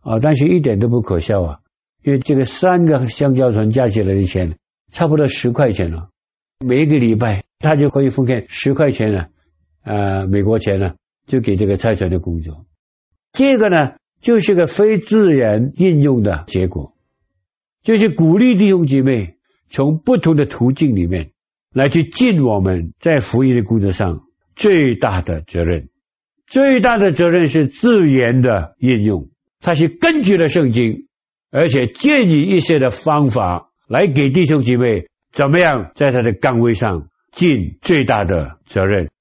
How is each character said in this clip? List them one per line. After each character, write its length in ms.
啊， 200
但 140
是 140
一 120
点 180
都 100
不 140
可 160
笑 240
啊， 160
因 100
为 60
这 160
个 120
三 400
个 220
香 260
蕉 160
船 200
加 180
起 140
来 120
的 100
钱 320
差 160
不 100
多 100
十 240
块 200
钱 200
了， 180
每 180
一 40
个 120
礼 160
拜 300
他 180
就 120
可 140
以 60
奉 180
献 220
十 240
块 180
钱 220
呢， 140
呃， 460
美 140
国 160
钱 220
呢， 140
就 140
给 160
这 100
个 100
差 180
传 160
的 80
工 220
作。 240
这 260
个 100
呢， 240
就 200
是 160
个 100
非 320
自 340
然 440
应 260
用 200
的 260
结 180
果， 300
就 140
是 120
鼓 300
励 180
弟 120
兄 160
姐 180
妹 340
从 300
不 180
同 180
的 120
途 260
径 240
里 100
面 240
来 160
去 140
尽 420
我 140
们 400
在 220
福 240
音 100
的 80
工 160
作 140
上 320
最 400
大 260
的 200
责 180
任。 280
最 320
大 160
的 160
责 160
任 180
是 220
自 400
然 340
的 360
应 260
用， 260
它 140
是 120
根 360
据 140
了 120
圣 240
经， 340
而 160
且 180
建 460
议 100
一 160
些 220
的 100
方 360
法 440
来 220
给 220
弟 160
兄 160
姐 140
妹 300
怎 220
么 80
样 340
在 160
他 120
的 100
岗 260
位 160
上 340
尽 500
最 240
大 200
的 420
责 180
任。 240